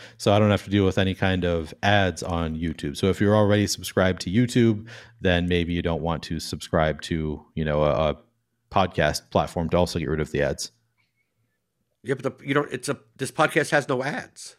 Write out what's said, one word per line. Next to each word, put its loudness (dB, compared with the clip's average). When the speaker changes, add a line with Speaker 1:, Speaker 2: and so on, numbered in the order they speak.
Speaker 1:
so 2
I 6
don't 4
have 2
to -10
deal 4
with 0
any 2
kind 0
of -2
ads 2
on -4
YouTube. -6
So 0
if 0
you're 4
already 4
subscribed 0
to -8
YouTube, 2
then 2
maybe 0
you -2
don't -2
want -4
to -6
subscribe -2
to, -6
you -2
know, 0
a, 2
a -6
podcast 0
platform -2
to 0
also 0
get -4
rid -2
of -4
the -2
ads. -4
Speaker 2:
Yeah, -2
but -8
the, -16
you 0
don't, -2
it's -8
a, -4
this -6
podcast 0
has 2
no -2
ads. -10